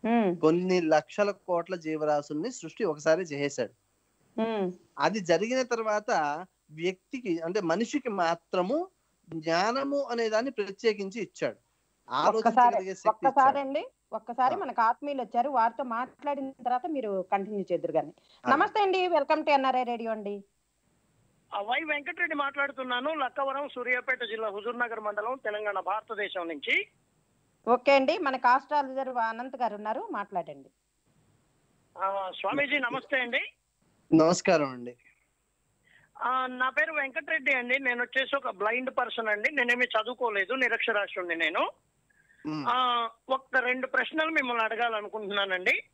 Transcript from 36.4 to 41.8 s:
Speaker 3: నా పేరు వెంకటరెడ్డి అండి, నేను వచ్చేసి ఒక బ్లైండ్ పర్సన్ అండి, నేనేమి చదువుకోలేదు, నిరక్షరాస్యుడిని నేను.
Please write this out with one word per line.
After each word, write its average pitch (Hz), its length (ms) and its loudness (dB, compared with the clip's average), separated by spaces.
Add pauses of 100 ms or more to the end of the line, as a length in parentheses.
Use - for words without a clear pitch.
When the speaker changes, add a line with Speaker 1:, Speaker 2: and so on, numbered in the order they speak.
Speaker 3:
నా 254 220 0
పేరు 311 240 0
వెంకటరెడ్డి 285 600 -2
అండి, 254 260 0
నేను 247 220 -2
వచ్చేసి 254 340 -2
ఒక 277 140 -2
బ్లైండ్ 226 400 -2
పర్సన్ 240 380 -2
అండి, 214 240 0
నేనేమి 247 340 2
చదువుకోలేదు, 220 680 -2
నిరక్షరాస్యుడిని 208 840 -2
నేను. 175 360 0 (760)